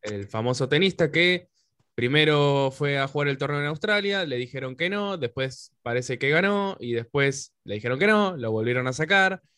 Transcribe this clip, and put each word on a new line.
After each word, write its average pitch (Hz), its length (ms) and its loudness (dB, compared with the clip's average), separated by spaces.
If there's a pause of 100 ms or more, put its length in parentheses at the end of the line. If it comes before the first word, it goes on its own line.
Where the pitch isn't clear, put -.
el 104 240 -6
famoso 123 420 -2
tenista 165 420 2
que 175 380 2 (460)
primero 143 800 4
fue 143 260 -2
a 135 100 -2
jugar 143 200 -2
el 139 100 -2
torneo 143 220 -2
en 143 80 -4
Australia, 196 580 0
le 131 100 -4
dijeron 127 400 -6
que 170 140 -2
no, 202 260 -4
después 131 640 -6
parece 123 380 -4
que 135 100 0
ganó, 196 500 2
y 120 140 -6
después 139 600 -2 (100)
le 101 120 -6
dijeron 120 220 -2
que 190 80 2
no, 208 300 2
lo 113 140 -4
volvieron 120 360 0
a 131 60 -2
sacar, 190 480 2 (180)